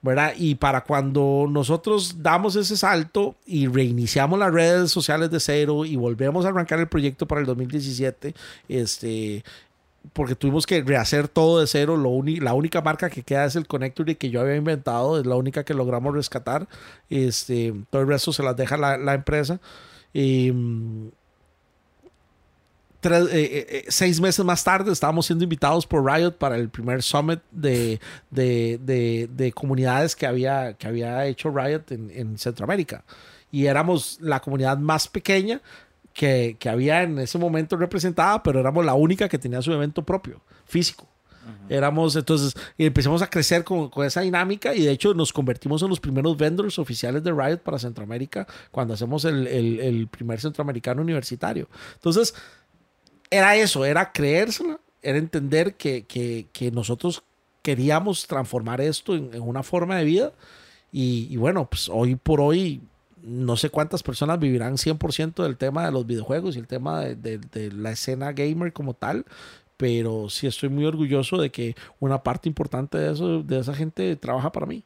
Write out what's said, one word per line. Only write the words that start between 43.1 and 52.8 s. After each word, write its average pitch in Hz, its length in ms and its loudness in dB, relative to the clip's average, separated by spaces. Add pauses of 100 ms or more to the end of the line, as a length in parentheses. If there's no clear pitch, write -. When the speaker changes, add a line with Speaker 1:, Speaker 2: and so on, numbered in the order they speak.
Speaker 1:
a 190 80 -2
crecer 170 340 2
con, 170 240 -2
con 143 160 -2
esa 143 160 0
dinámica 185 540 0
y 185 100 4
de 147 80 6
hecho 202 220 4
nos 165 180 0
convertimos 139 500 -2
en 190 60 0
los 185 120 0
primeros 143 360 0
vendors 175 420 0
oficiales 127 460 -4
de 175 80 0
Riot 151 300 0
para 139 160 -4
Centroamérica 120 680 -8 (240)
cuando 120 220 -2
hacemos 120 320 -2
el, 139 220 0
el, 117 340 0
el 117 280 0
primer 113 300 -6
centroamericano 135 640 -4
universitario. 135 640 -4 (280)
Entonces, 185 400 2 (1000)